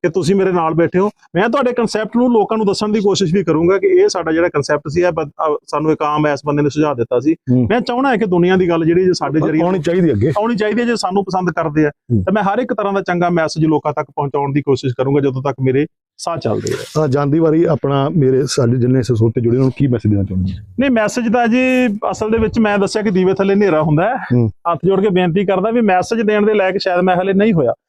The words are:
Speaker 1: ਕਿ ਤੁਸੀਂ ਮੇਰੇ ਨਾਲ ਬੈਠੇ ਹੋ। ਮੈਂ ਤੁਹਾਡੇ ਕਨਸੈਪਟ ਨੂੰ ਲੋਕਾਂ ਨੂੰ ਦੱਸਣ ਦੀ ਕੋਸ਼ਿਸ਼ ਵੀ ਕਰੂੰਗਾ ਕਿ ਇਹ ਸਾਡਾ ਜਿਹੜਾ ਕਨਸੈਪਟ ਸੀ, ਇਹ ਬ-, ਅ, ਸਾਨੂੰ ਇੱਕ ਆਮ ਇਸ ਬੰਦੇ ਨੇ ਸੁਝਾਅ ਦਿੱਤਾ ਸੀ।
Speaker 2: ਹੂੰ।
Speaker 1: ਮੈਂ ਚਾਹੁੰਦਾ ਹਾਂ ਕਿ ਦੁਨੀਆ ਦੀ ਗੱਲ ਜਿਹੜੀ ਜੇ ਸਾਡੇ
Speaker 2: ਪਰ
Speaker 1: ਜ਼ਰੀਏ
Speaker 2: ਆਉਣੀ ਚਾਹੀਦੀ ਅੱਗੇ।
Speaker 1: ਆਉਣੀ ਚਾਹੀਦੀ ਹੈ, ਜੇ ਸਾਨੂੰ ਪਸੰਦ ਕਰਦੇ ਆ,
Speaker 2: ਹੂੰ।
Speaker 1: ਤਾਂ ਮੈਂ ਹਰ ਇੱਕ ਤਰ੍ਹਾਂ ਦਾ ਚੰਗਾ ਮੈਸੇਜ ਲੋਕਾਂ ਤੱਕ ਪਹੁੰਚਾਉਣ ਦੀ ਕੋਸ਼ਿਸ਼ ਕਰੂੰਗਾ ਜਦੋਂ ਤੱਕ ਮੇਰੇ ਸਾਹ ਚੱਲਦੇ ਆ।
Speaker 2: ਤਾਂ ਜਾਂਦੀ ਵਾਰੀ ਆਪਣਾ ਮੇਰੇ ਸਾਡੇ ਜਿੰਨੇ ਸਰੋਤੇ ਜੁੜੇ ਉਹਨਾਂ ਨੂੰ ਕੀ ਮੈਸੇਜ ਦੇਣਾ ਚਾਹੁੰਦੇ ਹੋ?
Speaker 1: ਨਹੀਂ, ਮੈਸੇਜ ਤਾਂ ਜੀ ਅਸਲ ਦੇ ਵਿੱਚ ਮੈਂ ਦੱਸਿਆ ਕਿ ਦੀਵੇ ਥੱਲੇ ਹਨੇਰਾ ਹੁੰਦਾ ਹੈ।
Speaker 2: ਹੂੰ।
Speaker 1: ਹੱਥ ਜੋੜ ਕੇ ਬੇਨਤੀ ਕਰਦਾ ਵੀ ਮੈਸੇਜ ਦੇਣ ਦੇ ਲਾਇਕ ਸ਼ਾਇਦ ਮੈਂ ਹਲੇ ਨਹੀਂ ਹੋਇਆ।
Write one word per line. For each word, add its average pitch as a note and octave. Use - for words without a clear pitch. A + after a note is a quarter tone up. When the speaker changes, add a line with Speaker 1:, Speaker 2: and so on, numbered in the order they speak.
Speaker 1:
ਕਿ F3+
ਤੁਸੀਂ F3
ਮੇਰੇ F#3+
ਨਾਲ D#3+
ਬੈਠੇ E3
ਹੋ। G3+
ਮੈਂ G3
ਤੁਹਾਡੇ B3
ਕਨਸੈਪਟ A3
ਨੂੰ B3
ਲੋਕਾਂ A3
ਨੂੰ A3
ਦੱਸਣ G3+
ਦੀ G#3+
ਕੋਸ਼ਿਸ਼ F#3+
ਵੀ G3
ਕਰੂੰਗਾ E3+
ਕਿ F#3
ਇਹ F#3
ਸਾਡਾ D#3+
ਜਿਹੜਾ E3
ਕਨਸੈਪਟ D3+
ਸੀ, D#3
ਇਹ F3
ਬ-, D#3
ਅ, D#3
ਸਾਨੂੰ D#3
ਇੱਕ D3+
ਆਮ D3+
ਇਸ C#3+
ਬੰਦੇ D3
ਨੇ D3+
ਸੁਝਾਅ D3
ਦਿੱਤਾ A#2+
ਸੀ। D3
Speaker 2:
ਹੂੰ। B2+
Speaker 1:
ਮੈਂ A#3+
ਚਾਹੁੰਦਾ B3+
ਹਾਂ B3
ਕਿ G3+
ਦੁਨੀਆ F3+
ਦੀ F3+
ਗੱਲ E3
ਜਿਹੜੀ F3
ਜੇ F#3
ਸਾਡੇ D3+
Speaker 2:
ਪਰ D3+
Speaker 1:
ਜ਼ਰੀਏ D#3+
Speaker 2:
ਆਉਣੀ F#3
ਚਾਹੀਦੀ E3+
ਅੱਗੇ। A2
Speaker 1:
ਆਉਣੀ G#3
ਚਾਹੀਦੀ G#3+
ਹੈ, A#3+
ਜੇ A#3
ਸਾਨੂੰ G3
ਪਸੰਦ F#3
ਕਰਦੇ D#3
ਆ, -
Speaker 2:
ਹੂੰ। A#2
Speaker 1:
ਤਾਂ F#3
ਮੈਂ G#3+
ਹਰ G3
ਇੱਕ B3+
ਤਰ੍ਹਾਂ G3
ਦਾ G3
ਚੰਗਾ F3
ਮੈਸੇਜ D#3+
ਲੋਕਾਂ D3+
ਤੱਕ D3+
ਪਹੁੰਚਾਉਣ C#3+
ਦੀ C#3+
ਕੋਸ਼ਿਸ਼ C3
ਕਰੂੰਗਾ C#3
ਜਦੋਂ C3+
ਤੱਕ C3+
ਮੇਰੇ C3
ਸਾਹ E3+
ਚੱਲਦੇ G#2+
ਆ। -
Speaker 2:
ਤਾਂ D#3
ਜਾਂਦੀ C#3+
ਵਾਰੀ E3
ਆਪਣਾ C#3
ਮੇਰੇ C3
ਸਾਡੇ B2+
ਜਿੰਨੇ B2+
ਸਰੋਤੇ A2+
ਜੁੜੇ A#2
ਉਹਨਾਂ C3
ਨੂੰ C3
ਕੀ C#3+
ਮੈਸੇਜ A2+
ਦੇਣਾ G2+
ਚਾਹੁੰਦੇ F#2
ਹੋ? -
Speaker 1:
ਨਹੀਂ, C4+
ਮੈਸੇਜ A3
ਤਾਂ A#3+
ਜੀ B3+
ਅਸਲ G#3+
ਦੇ A3+
ਵਿੱਚ A3
ਮੈਂ G#3
ਦੱਸਿਆ G3
ਕਿ G#3+
ਦੀਵੇ F#3
ਥੱਲੇ G3
ਹਨੇਰਾ F#3
ਹੁੰਦਾ E3
ਹੈ। C4
Speaker 2:
ਹੂੰ। B2
Speaker 1:
ਹੱਥ E3
ਜੋੜ F#3+
ਕੇ G#3+
ਬੇਨਤੀ F3+
ਕਰਦਾ F#3+
ਵੀ A#3+
ਮੈਸੇਜ G3+
ਦੇਣ G#3
ਦੇ A3
ਲਾਇਕ F#3+
ਸ਼ਾਇਦ F3+
ਮੈਂ F#3
ਹਲੇ F#3+
ਨਹੀਂ G#3
ਹੋਇਆ। C3